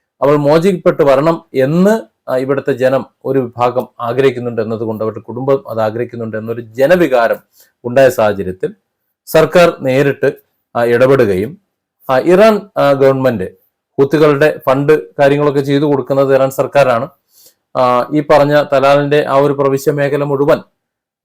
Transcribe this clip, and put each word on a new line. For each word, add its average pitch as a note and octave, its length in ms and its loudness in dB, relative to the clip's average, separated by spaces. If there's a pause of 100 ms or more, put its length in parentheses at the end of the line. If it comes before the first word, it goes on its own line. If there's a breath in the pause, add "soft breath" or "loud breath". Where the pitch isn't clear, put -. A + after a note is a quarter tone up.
(220)
അവൾ C#3+ 140 2
മോചിക്കപ്പെട്ട് E3 640 0
വരണം D3 420 0 (100)
എന്ന്, F3 480 0 (280)
ആ, C3 60 -2
ഇവിടുത്തെ C3 360 -2
ജനം B2+ 340 -2 (180)
ഒരു C3+ 140 -2
വിഭാഗം B2 500 -4 (120)
ആഗ്രഹിക്കുന്നുണ്ട് A#2+ 640 -2
എന്നതുകൊണ്ട്, A2 420 -6
അവരുടെ A2 160 -8
കുടുംബം C3+ 500 -6
അത് A2+ 100 -6
ആഗ്രഹിക്കുന്നുണ്ട് A2+ 560 -8
എന്നൊരു A2+ 240 -10
ജനവികാരം A#2+ 760 0 (480 soft breath)
ഉണ്ടായ B2+ 240 4
സാഹചര്യത്തിൽ G#2 680 -4 (520)
സർക്കാർ E3 540 2
നേരിട്ട്, C3+ 520 0 (440)
ആ, A#2+ 80 0
ഇടപെടുകയും, A#2+ 720 2 (520)
ആ, C3 80 2
ഇറാൻ, G3 420 4 (160)
ആ, C#3+ 160 2
ഗവൺമെന്റ് C3 520 0 (540)
ഹൂത്തികളുടെ D3 680 2
ഫണ്ട് C#3+ 520 0
കാര്യങ്ങളൊക്കെ C#3+ 420 2
ചെയ്തു C#3+ 240 0
കൊടുക്കുന്നത് C#3 500 0
ഇറാൻ C3 160 2
സർക്കാരാണ്. B2+ 580 -2 (680 soft breath)
ആ, B2 340 0
ഈ D3+ 80 -2
പറഞ്ഞ D3 520 2
തലാലിന്റെ C#3+ 560 2
ആ C3 60 -2
ഒരു C#3+ 180 2
പ്രവിശ്യ C#3 380 -2
മേഖല C#3+ 340 -2
മുഴുവൻ C#3+ 360 0 (640)